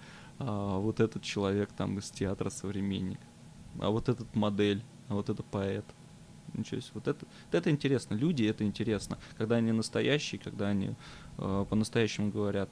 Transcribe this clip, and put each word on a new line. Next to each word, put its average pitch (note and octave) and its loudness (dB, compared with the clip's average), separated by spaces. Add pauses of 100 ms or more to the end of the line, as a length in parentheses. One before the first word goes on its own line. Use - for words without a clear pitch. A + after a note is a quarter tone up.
(380)
а G2+ -2
вот G#2+ 2
этот A2+ 2
человек G2 0
там G2 0
из - -8
театра G2 -2
«Современник», F#2+ -2 (640)
а G2 2
вот A2 2
этот A#2 -2
модель, G#2 4 (260)
а G#2 0
вот G#2 0
это G#2 -4
поэт. G2+ -2 (680)
Ничего A#2+ -4
себе. - -10
Вот - -6
это, - -2 (220)
вот - 2
это E3+ 4
интересно. C#3 2
Люди, C3 2
это G#2+ 2
интересно. G#2 0 (180)
Когда A2+ 2
они A2+ 4
настоящие, A2+ 2
когда - -4
они, G2+ 2 (480)
э, G2 0
по-настоящему G#2+ 2
говорят. G2+ 0